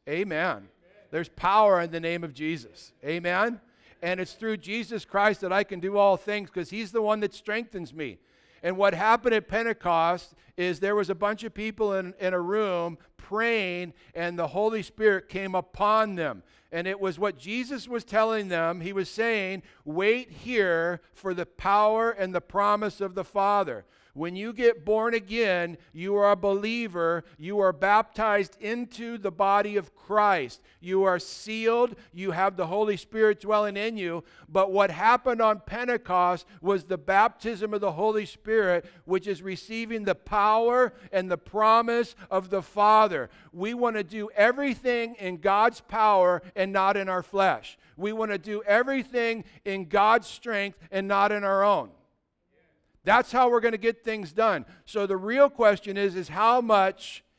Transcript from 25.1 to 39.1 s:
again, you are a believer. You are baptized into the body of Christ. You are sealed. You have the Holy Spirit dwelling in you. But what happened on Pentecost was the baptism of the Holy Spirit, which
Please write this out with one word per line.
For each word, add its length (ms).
again, 640
you 240
are 160
a 40
believer. 880
You 240
are 120
baptized 880
into 560
the 140
body 460
of 180
Christ. 640
You 240
are 160
sealed. 760
You 200
have 240
the 100
Holy 300
Spirit 420
dwelling 380
in 200
you. 280
But 240
what 180
happened 500
on 200
Pentecost 880
was 220
the 160
baptism 760
of 80
the 120
Holy 340
Spirit, 600
which 240